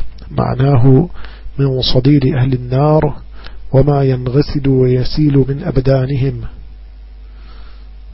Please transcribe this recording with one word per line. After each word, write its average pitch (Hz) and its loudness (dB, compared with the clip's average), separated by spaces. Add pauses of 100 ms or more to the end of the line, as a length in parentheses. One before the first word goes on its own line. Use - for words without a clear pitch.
(320)
"معناه 131 4 (500)
من 131 0
صديد 131 2 (100)
أهل 131 0
النار 139 0 (560)
وما 143 4
ينغسل 131 0
ويسيل 131 2
من 139 -6
أبدانهم". 131 0 (1700)